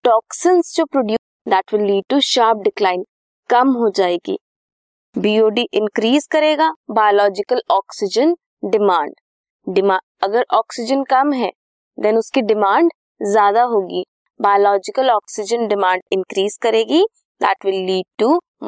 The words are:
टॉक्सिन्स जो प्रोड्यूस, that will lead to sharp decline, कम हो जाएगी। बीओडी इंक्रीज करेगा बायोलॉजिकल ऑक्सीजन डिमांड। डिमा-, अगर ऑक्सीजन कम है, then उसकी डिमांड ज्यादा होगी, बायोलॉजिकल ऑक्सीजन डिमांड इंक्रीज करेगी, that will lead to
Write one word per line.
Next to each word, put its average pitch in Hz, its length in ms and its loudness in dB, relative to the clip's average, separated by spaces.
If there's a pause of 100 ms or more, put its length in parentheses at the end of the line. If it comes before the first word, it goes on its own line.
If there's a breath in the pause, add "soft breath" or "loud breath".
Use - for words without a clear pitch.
टॉक्सिन्स 330 720 0
जो 330 80 0
प्रोड्यूस, 233 680 -4
that 190 220 -2
will 208 120 0
lead 196 240 -2
to - 260 0
sharp 226 280 0
decline, 185 400 -2 (460)
कम 247 180 4
हो 233 220 2
जाएगी। 190 480 -2 (800)
बीओडी 214 540 2
इंक्रीज 214 540 0
करेगा 311 480 0 (160)
बायोलॉजिकल 208 800 0
ऑक्सीजन 214 640 -2 (280)
डिमांड। 196 500 0 (540)
डिमा-, 190 360 0 (180)
अगर 208 300 -2
ऑक्सीजन 233 500 -2
कम 269 300 0
है, 247 200 -4 (480)
then 214 180 2
उसकी 226 220 -2
डिमांड 214 520 2 (300)
ज्यादा 208 400 2
होगी, 190 440 -2 (340)
बायोलॉजिकल 202 680 2
ऑक्सीजन 220 560 -2
डिमांड 190 360 0 (100)
इंक्रीज - 500 -4
करेगी, 226 440 2 (360)
that 190 240 -2
will 190 240 -2
lead 190 360 -2
to 320 140 2 (280)